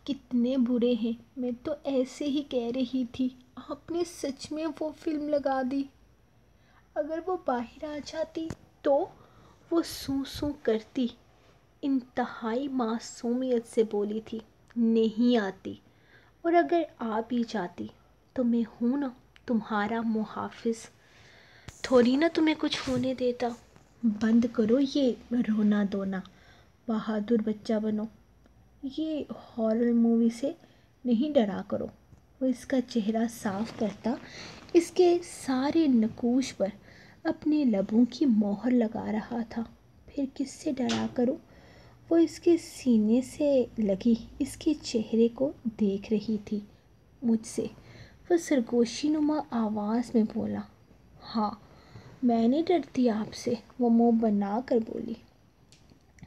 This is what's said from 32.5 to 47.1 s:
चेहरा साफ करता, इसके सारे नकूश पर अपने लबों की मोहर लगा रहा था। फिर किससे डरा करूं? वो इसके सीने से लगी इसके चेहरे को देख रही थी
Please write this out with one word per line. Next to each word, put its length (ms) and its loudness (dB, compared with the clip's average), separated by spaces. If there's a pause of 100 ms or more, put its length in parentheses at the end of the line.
चेहरा 480 0
साफ 520 -6
करता, 380 -2 (580)
इसके 480 6
सारे 640 0
नकूश 640 2
पर 200 -2 (540)
अपने 400 0
लबों 400 4
की 200 -2
मोहर 460 2
लगा 400 0
रहा 300 -4 (100)
था। 120 -6 (460)
फिर 160 -4 (120)
किससे 360 -6
डरा 340 -2
करूं? 300 0 (720)
वो 80 4
इसके 400 2
सीने 640 2
से 260 -2 (320)
लगी 380 2 (240)
इसके 340 -2
चेहरे 540 0
को 240 -4 (260)
देख 320 0
रही 260 -2 (100)
थी 140 -4 (600)